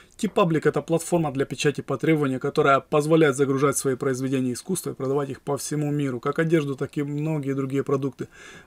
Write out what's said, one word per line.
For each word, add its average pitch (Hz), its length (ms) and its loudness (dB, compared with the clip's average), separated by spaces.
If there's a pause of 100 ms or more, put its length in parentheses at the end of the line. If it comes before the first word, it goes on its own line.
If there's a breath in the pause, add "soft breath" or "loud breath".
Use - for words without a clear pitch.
(180 soft breath)
TeePublic — 180 500 2
это 143 140 0
платформа 160 500 0
для 135 140 -2
печати 139 340 -2
по 135 160 -6
требованию, 147 440 0
которая 139 400 4
позволяет 151 560 4
загружать 135 420 2
свои 135 160 0
произведения 131 580 -2
искусства 143 380 -6
и 127 40 -8
продавать 135 360 -2
их 123 100 -10
по 143 160 -4
всему 147 340 -4
миру, 139 300 -2
как 143 180 -4
одежду, 156 380 0
так - 220 -6
и 147 40 -2
многие 147 520 -4
другие 135 280 -2
продукты. 135 460 -4 (380 loud breath)